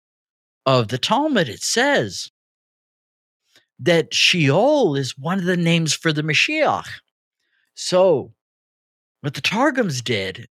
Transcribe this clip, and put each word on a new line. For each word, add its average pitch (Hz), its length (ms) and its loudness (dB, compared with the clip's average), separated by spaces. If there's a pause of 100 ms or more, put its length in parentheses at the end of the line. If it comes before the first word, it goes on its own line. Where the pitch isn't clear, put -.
(640)
of 123 240 2
the 127 80 -6
Talmud, 233 520 0
it - 120 -12
says 220 680 -2 (1500)
that 165 340 0
Sheol 180 840 2
is 135 220 -6
one 170 220 -4
of 175 60 -6
the 180 120 0
names 165 360 2
for 160 200 -2
the 151 80 -2
Mashiach. 156 640 0 (880)
So 175 580 2 (880)
what 139 120 -6
the - 80 -10
Targums 220 600 0
did 107 540 -6